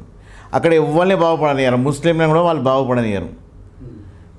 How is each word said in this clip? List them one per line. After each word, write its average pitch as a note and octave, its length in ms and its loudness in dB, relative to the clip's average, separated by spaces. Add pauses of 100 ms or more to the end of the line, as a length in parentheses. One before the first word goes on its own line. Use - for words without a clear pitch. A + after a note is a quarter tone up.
(540)
అక్కడ D#3+ 200 2
ఎవ్వరిని D#3+ 420 2
బాగుపడనియరు, C#3+ 600 0
ముస్లింలను D#3 520 0
కూడా D#3 120 4
వాళ్ళు E3 220 0
బాగుపడనియరు. A#2+ 680 -2 (1120)